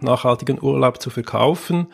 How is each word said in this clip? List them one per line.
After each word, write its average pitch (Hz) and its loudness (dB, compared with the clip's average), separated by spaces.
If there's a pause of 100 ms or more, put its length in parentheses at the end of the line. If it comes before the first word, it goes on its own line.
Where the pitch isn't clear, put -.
nachhaltigen 127 0
Urlaub 135 0
zu - -10
verkaufen. 151 0